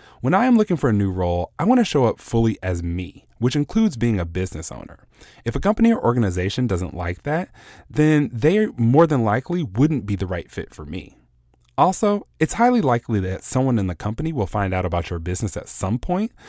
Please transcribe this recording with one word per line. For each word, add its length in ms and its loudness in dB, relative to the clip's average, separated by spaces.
When 120 2
I 120 4
am 100 4
looking 220 2
for 120 0
a 40 4
new 180 2
role, 480 -2
I 60 -2
want 140 4
to 60 2
show 200 2
up 120 0
fully 460 0
as 180 -2
me, 460 -8
which 180 0
includes 400 0
being 240 0
a 40 -2
business 460 -6
owner. 340 -16
If 100 -4
a 60 -2
company 320 4
or 100 0
organization 640 0
doesn't 300 -2
like 280 -6
that, 260 -4
then 420 2
they 360 2
more 280 6
than 200 2
likely 380 -2
wouldn't 420 0
be 100 -2
the 120 -4
right 220 -6
fit 240 -12
for 120 -14
me. 320 -12
Also, 480 2
it's 140 -2
highly 260 2
likely 400 0
that 240 -4
someone 340 0
in 100 0
the 80 -4
company 360 -4
will 160 -2
find 260 -2
out 120 -2
about 240 -2
your 100 -6
business 380 -4
at 100 -10
some 320 -4
point, 320 -4